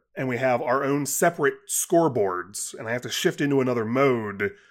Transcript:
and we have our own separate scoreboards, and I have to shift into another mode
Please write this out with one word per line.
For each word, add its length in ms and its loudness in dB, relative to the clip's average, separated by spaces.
and 120 -4
we 80 -2
have 240 2
our 240 0
own 220 0
separate 480 0
scoreboards, 1080 0
and 100 -10
I 40 -4
have 100 -4
to 80 -10
shift 300 -2
into 200 4
another 260 0
mode 640 0